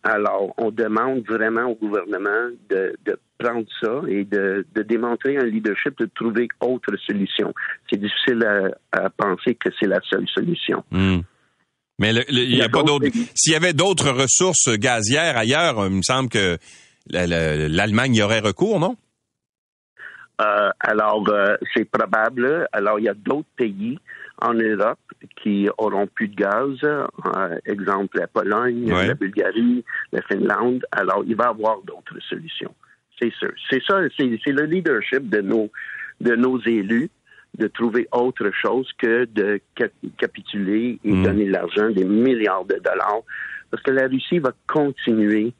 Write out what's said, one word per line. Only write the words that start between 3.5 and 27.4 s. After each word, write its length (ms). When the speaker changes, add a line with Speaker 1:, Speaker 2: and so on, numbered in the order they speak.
Speaker 1:
ça 260
et 160
de, 400
de 80
démontrer 540
un 80
leadership, 520
de 160
trouver 340
autre 360
solution. 440
C'est 100
difficile 460
à, 140
à 40
penser 460
que 140
c'est 80
la 200
seule 200
solution. 640
Speaker 2:
Hmm. 300
Mais 160
le, 160
le, 140
il 80
y 20
a 40
Speaker 1:
Il 0
y 40
a 80
Speaker 2:
pas 140
Speaker 1:
d'autres 160
Speaker 2:
d'autres, 120
Speaker 1:
pays. 220
Speaker 2:
s'il 200
y 20
avait 180
d'autres 380
ressources 680
gazières 580
ailleurs, 520
il 80
me 80
semble 260
que 300
la, 180
la, 420
l'Allemagne 460
y 80
aurait 200
recours, 380
non ? 180
Speaker 1:
Euh, 280
alors, 480
euh, 260
c'est 160
probable. 840
Alors, 260
il 60
y 40
a 40
d'autres 420
pays 420
en 120
Europe 460
qui 360
auront 300
plus 200
de 80
gaz. 480
Euh, 840